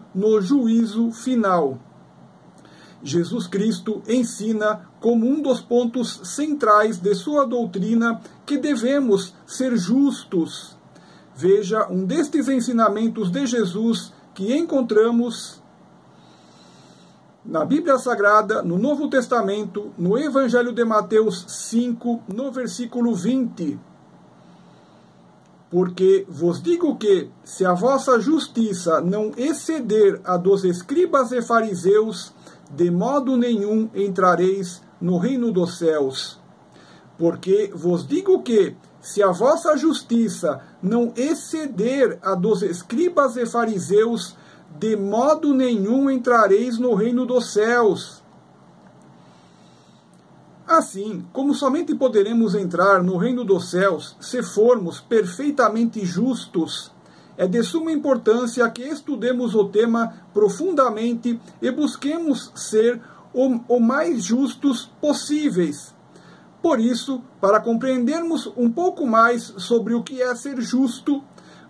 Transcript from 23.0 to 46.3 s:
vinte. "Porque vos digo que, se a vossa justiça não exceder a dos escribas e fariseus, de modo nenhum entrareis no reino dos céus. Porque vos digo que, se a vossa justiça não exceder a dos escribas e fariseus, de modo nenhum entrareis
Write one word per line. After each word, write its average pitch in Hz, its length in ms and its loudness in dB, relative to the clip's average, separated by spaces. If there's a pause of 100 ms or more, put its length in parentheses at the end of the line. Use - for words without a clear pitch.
vinte. 190 640 -4 (1900)
"Porque 185 580 2
vos 143 340 -2
digo 339 340 0
que, 185 340 2 (140)
se - 220 -4
a 180 80 2
vossa 254 460 2
justiça 190 800 0
não 214 360 -2
exceder 240 880 0
a 180 120 0
dos 185 280 2
escribas 269 680 0
e 247 100 -2
fariseus, 214 880 0 (380)
de 170 200 0
modo 254 460 0
nenhum 220 580 0
entrareis 185 840 0 (200)
no 175 180 0
reino 233 340 0
dos 175 240 0
céus. 151 640 -2 (800)
Porque 190 560 0
vos 170 320 -2
digo 370 360 2
que, 208 340 2 (240)
se - 220 -2
a 196 80 4
vossa 294 460 2
justiça 226 840 0 (220)
não 233 340 0
exceder 262 1080 -2
a 190 120 -2
dos 190 280 0
escribas 240 720 0
e 247 80 -2
fariseus, 220 920 0 (420)
de 214 180 0
modo 262 560 0
nenhum 254 560 2
entrareis 233 720 2